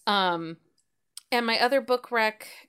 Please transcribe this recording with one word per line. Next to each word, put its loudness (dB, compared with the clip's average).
Um, 0
and 0
my 0
other 2
book -2
rec, -2